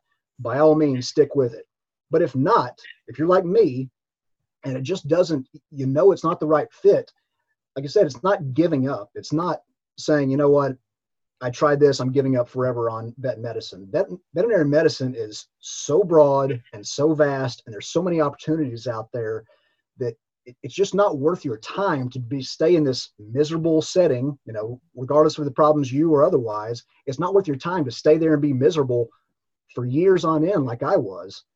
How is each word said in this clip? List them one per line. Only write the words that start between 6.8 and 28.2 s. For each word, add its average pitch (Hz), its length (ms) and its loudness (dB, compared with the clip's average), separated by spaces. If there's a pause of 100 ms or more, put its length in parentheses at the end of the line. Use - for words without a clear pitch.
like 143 80 -6
I 143 40 -8
said, 196 180 4
it's 131 160 -8
not 180 320 0
giving 151 340 2
up. 104 260 -8
It's - 180 -14
not 165 300 -2 (360)
saying, 143 320 2
"You 135 60 0
know 143 140 4
what, 139 260 2 (640)
I 123 100 -6
tried 143 300 0
this, 143 180 6
I'm 131 140 -2
giving 131 240 2
up 123 120 0
forever 123 400 -2
on 113 300 -8
vet 123 220 -6
medicine." 110 500 -12
Vet-, 180 200 -2 (240)
veterinary 185 300 2
medicine 143 520 0
is 107 320 -10 (100)
so - 460 -2
broad 139 580 4 (100)
and 104 140 -16
so 151 280 0
vast, 139 520 0
and 117 60 -14
there's - 160 -14
so 165 120 -2
many 170 200 0
opportunities 139 640 -4
out 113 260 -8
there 110 320 -6 (540)
that 120 160 -6 (320)
it, 127 160 -20
it's - 120 -12
just 196 200 -2
not 185 240 0
worth 160 260 -2
your 117 140 -8
time 165 520 -4
to 131 100 -10
be, 127 220 -8
stay 165 340 0
in 156 80 2
this 131 340 -4
miserable 156 640 -2
setting, 143 640 0
you 113 60 -14
know, 110 280 -10 (140)
regardless 147 440 2
of 151 60 -4
the 143 60 -4
problems 147 420 2
you 156 220 2
or 143 100 6
otherwise. 117 600 -2 (220)
It's 131 120 -8
not 180 160 -2
worth 196 140 2
your 143 80 -4
time 170 280 -4
to 120 60 -6
stay 156 280 2
there 160 160 2